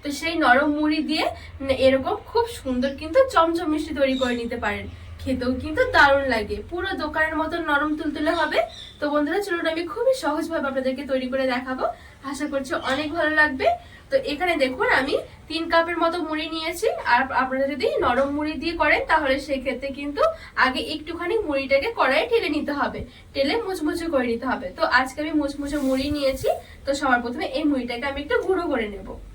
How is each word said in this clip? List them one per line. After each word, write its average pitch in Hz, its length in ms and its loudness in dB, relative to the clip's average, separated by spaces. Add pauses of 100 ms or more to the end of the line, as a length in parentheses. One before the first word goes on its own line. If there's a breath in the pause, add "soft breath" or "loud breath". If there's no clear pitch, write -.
তো 285 60 -6 (100)
সেই 330 160 -2 (100)
নরম 277 340 6
মুড়ি 302 220 2 (100)
দিয়ে 330 140 0 (600 loud breath)
এরকম 269 300 4 (140)
খুব 466 140 4 (160)
সুন্দর 254 300 -2 (100)
কিন্তু 320 180 2 (160)
চমচম 339 380 4
মিষ্টি 302 280 -2
তৈরি 262 220 4
করে 247 200 2
নিতে 233 220 -4
পারেন, 202 200 -2 (360 loud breath)
খেতেও 254 320 -2 (100)
কিন্তু 311 200 0 (120)
দারুণ 277 300 6 (100)
লাগে, 208 220 -2 (140)
পুরো 370 200 -4 (120)
দোকানের 311 380 0
মতন 339 200 -2 (100)
নরম 294 280 2
তুলতুলে 311 420 -2
হবে। 311 180 0 (400 loud breath)
তো 302 140 -4
বন্ধুরা 302 340 2
চলুন 339 260 -2
আমি 330 100 -2 (100)
খুবই 480 300 4
সহজভাবে 311 480 -2
আপনাদেরকে 262 400 -2
তৈরি 262 220 0
করে 262 120 0 (100)
দেখাবো, 262 300 -4 (460 loud breath)
আশা 294 220 -6
করছি 269 200 -4 (180)
অনেক 294 260 -2
ভালো 311 240 2
লাগবে। 302 280 2 (420 loud breath)
তো 269 60 2 (160)
এখানে 359 200 0 (100)
দেখুন 392 260 2 (120)
আমি 277 140 0 (340 loud breath)
তিন 320 140 -4 (100)
কাপের 339 300 4
মতো 339 140 0 (100)
মুড়ি 311 280 -2
নিয়েছি। 330 340 -2 (240)
আর 247 80 6 (220)
আপনারা 262 300 0
যদি 320 140 0 (180)
নরম 269 320 4
মুড়ি 302 260 -2
দিয়ে 330 200 -2
করেন 320 180 4 (100)
তাহলে 294 240 4 (120)
সেক্ষেত্রে 269 420 -4 (100)
কিন্তু 285 240 -2 (420 loud breath)
আগে 262 160 0 (140)
একটুখানি 349 400 -4 (120)
মুড়িটাকে 277 420 2 (100)
কড়াইয়ে 302 320 2
ঢেলে 403 260 2
নিতে - 240 -2
হবে, 214 200 -2 (340 loud breath)
ঢেলে 285 200 2 (120)
মুচমুচে 330 480 -2
করে 247 180 2
নিতে 247 180 -4
হবে। 208 160 -4 (120)
তো 330 40 2 (160)
আজকে 269 260 0
আমি 320 160 -4
মুচমুচে 285 460 -4
মুড়ি 262 200 0 (100)
নিয়েছি, 269 320 0 (360 loud breath)
তো 269 60 -2 (100)
সবার 254 240 4
প্রথমে 254 220 -4 (120)
এই 311 120 -2
মুড়িটাকে 240 400 -2
আমি 277 140 -6
একটু 494 120 0 (100)
গুঁড়ো 359 260 2
করে 226 220 0
নেব। 190 140 -12 (260)